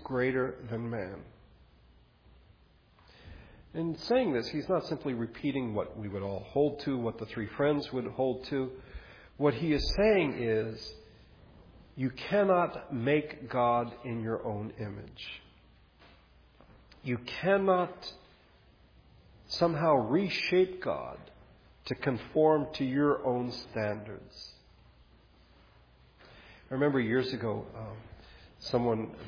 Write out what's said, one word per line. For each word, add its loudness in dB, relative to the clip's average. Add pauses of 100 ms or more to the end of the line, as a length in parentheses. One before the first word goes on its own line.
greater 0 (140)
than -4
man. -6 (2500)
In -2
saying 2
this, 0
he's -4
not 2
simply -4
repeating -2
what -2
we -8
would -6
all -4
hold 0
to, -2
what -2
the -10
three -8
friends 0
would -2
hold -2
to. -2 (640)
What 4
he 2
is 2 (100)
saying 6 (100)
is, -2 (1000)
you 0
cannot 2
make 0
God 2
in -4
your -2
own -6
image. -12 (1600)
You 0 (220)
cannot 2 (1300)
somehow 2
reshape 2
God -4 (680)
to -2
conform 4
to -2
your 2
own 0
standards. -6 (2250)
I -8
remember 4
years 2
ago, -2 (140)
um, -10 (600)
someone 0 (160)